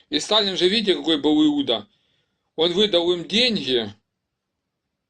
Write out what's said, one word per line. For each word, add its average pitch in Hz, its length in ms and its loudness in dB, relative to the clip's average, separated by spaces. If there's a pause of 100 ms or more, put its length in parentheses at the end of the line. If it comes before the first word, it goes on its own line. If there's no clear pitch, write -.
И 147 100 -2
Сталин 196 380 0
же, 175 100 4
видите, 190 280 0
какой 151 220 -2
был 151 260 2
Иуда. 131 440 0 (680)
Он 170 180 0
выдал 175 380 0
им 170 140 -4
деньги, 139 680 -2 (1160)